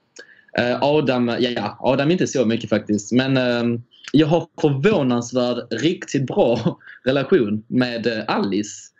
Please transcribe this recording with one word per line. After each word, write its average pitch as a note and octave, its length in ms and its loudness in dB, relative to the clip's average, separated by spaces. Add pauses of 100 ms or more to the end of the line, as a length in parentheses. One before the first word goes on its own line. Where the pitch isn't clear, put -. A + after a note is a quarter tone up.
(580)
Eh, B2 240 0
Adam, C3 460 2
ja, A#2 100 -2 (120)
ja, A2+ 300 -6
Adam C#3 300 2
inte F3+ 160 0
så C3 180 4
mycket A2+ 260 -2
faktiskt. G#2+ 420 -2
Men, C3 240 2
ehm, A#2+ 460 0 (300)
jag D3+ 140 6
har D#3+ 200 2 (140)
förvånansvärd B2+ 960 0 (140)
riktigt C#3 560 -2
bra A#2+ 520 0 (120)
<laughs> - 140 -20
relation C3 640 0
med, A#2+ 380 -2
eh, A2 200 -2
Alice. G2+ 720 -4